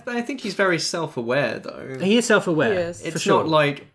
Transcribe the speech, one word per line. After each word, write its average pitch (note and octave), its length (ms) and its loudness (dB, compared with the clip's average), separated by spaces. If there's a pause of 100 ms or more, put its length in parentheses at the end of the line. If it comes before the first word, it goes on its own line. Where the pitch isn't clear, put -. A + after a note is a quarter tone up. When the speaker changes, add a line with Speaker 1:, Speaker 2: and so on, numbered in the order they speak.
Speaker 1:
I A#3+ 160 -4
think C#4 180 -8
he's F#3+ 140 -6
very F#3 240 2
self-aware, C3+ 800 -4
though. - 420 -12
Speaker 2:
He G3+ 160 4
is A#3 80 2
self-aware, D#3 480 2
Speaker 3:
He F2+ 60 0
is. B2 220 -4
Speaker 2:
for - 60 -10
Speaker 1:
It's D#3+ 140 -4
Speaker 2:
sure. F#3 220 4
Speaker 1:
not D#3+ 60 -4
like, D3 460 2